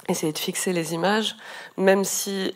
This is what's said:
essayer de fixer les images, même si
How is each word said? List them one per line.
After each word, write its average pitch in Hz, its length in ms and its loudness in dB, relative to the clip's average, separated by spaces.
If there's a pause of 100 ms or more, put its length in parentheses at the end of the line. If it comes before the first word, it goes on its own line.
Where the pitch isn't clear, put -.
essayer 165 240 0
de 151 60 -8
fixer 190 340 -2
les 170 220 -2
images, 202 420 0 (400)
même 190 260 6
si 190 540 -4